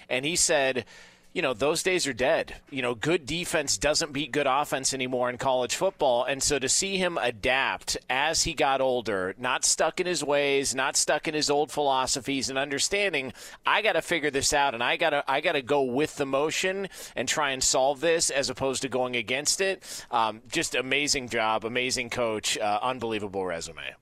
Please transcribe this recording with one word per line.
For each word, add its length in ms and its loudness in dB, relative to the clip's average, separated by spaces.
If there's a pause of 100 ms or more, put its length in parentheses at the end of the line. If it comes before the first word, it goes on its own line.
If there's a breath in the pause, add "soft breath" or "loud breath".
And 160 -2
he 140 -2
said, 480 2 (500 loud breath)
you 60 -2
know, 140 0
those 260 2
days 240 2
are 80 -2
dead. 400 0 (160)
You 140 -6
know, 100 0
good 320 0
defense 540 -2
doesn't 340 0
beat 180 -4
good 140 0
offense 480 0
anymore 380 -2
in 80 -8
college 360 0
football. 500 2
And 180 -2
so 160 2
to 100 0
see 280 0
him 220 0
adapt 800 0 (100)
as 360 0
he 100 -2
got 280 2
older, 580 0
not 260 0
stuck 340 2
in 60 -2
his 180 -2
ways, 520 2
not 200 0
stuck 320 0
in 60 0
his 160 0
old 220 2
philosophies, 800 0
and 80 -2
understanding, 720 0 (320 loud breath)
"I 160 4
gotta 220 2
figure 260 0
this 240 0
out, 220 2
and 80 -2
I 120 2
gotta, 320 2
I 140 0
gotta 220 0
go 180 2
with 360 0
the 100 -2
motion 600 0 (280 loud breath)
and 120 -2
try 220 0
and 140 -2
solve 360 4
this 300 2
as 220 0
opposed 320 -2
to 40 0
going 280 -2
against 440 0
it." 520 -4
Um, 400 0
just 240 -2
amazing 540 0
job, 360 0
amazing 460 -2
coach, 480 -2
uh, 240 0
unbelievable 600 -2
resume. 580 -6